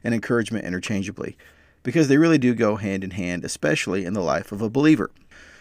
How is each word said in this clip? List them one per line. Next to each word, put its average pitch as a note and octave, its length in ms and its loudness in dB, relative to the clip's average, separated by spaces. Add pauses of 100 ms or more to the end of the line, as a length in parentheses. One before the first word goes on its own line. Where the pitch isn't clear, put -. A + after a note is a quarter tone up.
and A#2 100 0
encouragement A2+ 500 -2
interchangeably, F#2+ 720 -6 (460)
because C#3+ 240 2
they C#3 120 6
really D#3+ 200 6
do B2 160 4
go G#2+ 220 2
hand G2 260 -4
in F#2+ 80 -8
hand, F2+ 340 -6
especially G2+ 600 -2
in F2 80 -6
the G#2 100 -2
life E2 300 -2
of G#2 100 -6
a A2 80 -4
believer. C3+ 400 4 (500)